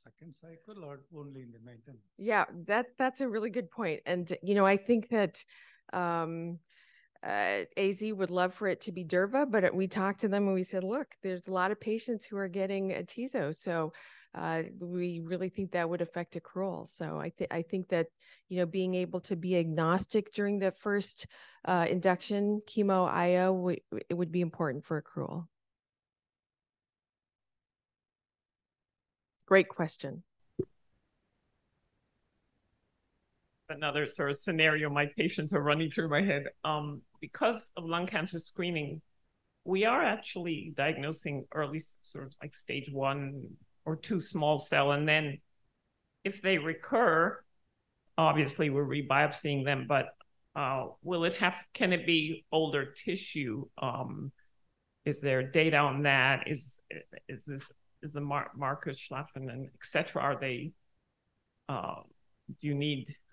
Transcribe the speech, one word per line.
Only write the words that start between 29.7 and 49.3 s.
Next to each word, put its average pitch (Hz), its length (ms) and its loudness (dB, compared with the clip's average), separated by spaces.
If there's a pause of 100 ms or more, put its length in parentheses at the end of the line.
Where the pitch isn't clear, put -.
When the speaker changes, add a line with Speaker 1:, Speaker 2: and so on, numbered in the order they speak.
Speaker 3:
Another 147 360 0
sort 143 240 -2
of 139 60 -2
scenario 156 520 4
my 147 180 2 (100)
patients 160 360 0
are 147 80 4
running 147 300 2
through 165 180 0
my 147 140 4
head. 151 220 0 (180)
Um, 147 380 -2 (200)
because - 560 -2
of 170 80 -8
lung 170 220 -2
cancer 170 320 -4
screening, 160 640 -4 (600)
we 190 220 2
are 254 180 4
actually 175 720 -2
diagnosing 147 800 -2
early 151 240 -2
s-, - 240 -12
sort - 240 -14
of 139 160 -16
like 151 140 -12
stage 139 360 -8
one 139 520 -2 (420)
or 160 100 -2
two 185 240 -4
small 151 380 0
cell. 143 340 4
And 147 160 2
then 151 320 2 (840)
if 196 180 -4
they 190 160 4
recur, 165 840 2 (760)
obviously 151 520 4
we're 139 180 2
rebiopsying 143 800 2